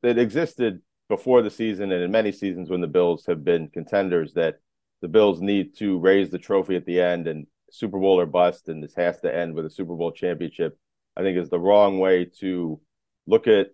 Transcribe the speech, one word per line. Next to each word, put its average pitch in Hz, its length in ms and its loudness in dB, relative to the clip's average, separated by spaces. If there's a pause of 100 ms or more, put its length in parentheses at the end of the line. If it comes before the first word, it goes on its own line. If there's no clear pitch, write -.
that 120 160 2
existed 120 640 -2 (280)
before 123 340 2
the 107 80 -2
season 101 420 -6
and 90 100 0
in 90 80 -4
many 107 200 2
seasons 92 380 -8
when 90 140 -4
the 87 40 -4
Bills 85 400 0
have 82 180 -4
been 82 240 0
contenders, 87 680 -2
that 82 220 -2 (460)
the 90 60 -10
Bills 98 320 4
need 98 360 -2
to 98 220 -2
raise 95 320 2
the 92 80 -8
trophy 95 360 -2
at 90 100 -4
the 90 160 0
end 87 260 0
and 78 200 -8 (240)
Super 98 280 -8
Bowl 95 200 4
or 87 80 2
bust, 87 420 0
and 80 140 -10
this 73 140 -18
has 87 240 -2
to - 140 -4
end 82 200 -4
with 80 120 -6
a 78 40 -10
Super 87 240 -10
Bowl 85 160 -4
championship, 82 680 -6 (380)
I 90 60 -6
think 92 160 -2
is 82 120 -6
the 85 100 -2
wrong 98 380 4
way 92 280 2 (140)
to 87 400 -6 (460)
look 110 200 2
at 101 280 4